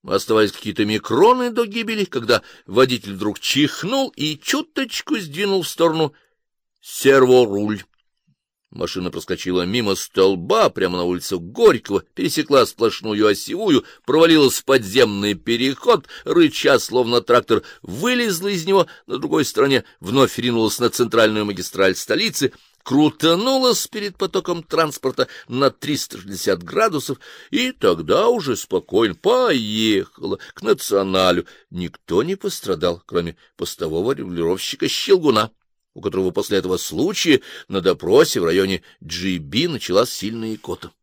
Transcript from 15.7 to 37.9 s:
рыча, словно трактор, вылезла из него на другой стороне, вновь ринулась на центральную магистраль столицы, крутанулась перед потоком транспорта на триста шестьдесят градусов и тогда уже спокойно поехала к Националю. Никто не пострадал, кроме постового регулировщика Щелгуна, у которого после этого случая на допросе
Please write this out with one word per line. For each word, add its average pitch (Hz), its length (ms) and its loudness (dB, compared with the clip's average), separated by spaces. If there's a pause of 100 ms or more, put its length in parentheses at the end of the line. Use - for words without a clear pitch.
рыча, 147 540 2
словно 120 420 0
трактор, 113 440 2 (180)
вылезла 196 680 -4
из 180 160 -4
него 190 220 2 (200)
на - 120 -8
другой 151 260 0
стороне, 131 400 0 (160)
вновь 120 380 0
ринулась 117 400 0
на 123 100 0
центральную 110 560 2
магистраль 95 500 -2
столицы, 151 600 -4 (280)
крутанулась 180 1040 2
перед 202 280 -8
потоком 180 460 -6
транспорта 151 680 -4 (200)
на 131 200 0
триста - 480 -6
шестьдесят 95 460 -4
градусов 151 560 -2 (320)
и 247 220 -4
тогда 95 560 0
уже 156 280 -2
спокойно 95 580 -2
поехала 110 1200 -2 (160)
к - 80 -20
Националю. 95 840 0 (240)
Никто 87 540 -4
не 185 140 -4
пострадал, 90 680 -4
кроме 85 320 -4 (220)
постового 87 540 -4
регулировщика 92 760 -4
Щелгуна, 123 600 2 (440)
у - 60 -18
которого 92 300 -2
после 98 260 -2
этого 92 220 -2
случая 156 640 -2 (260)
на 95 140 -4
допросе 95 580 2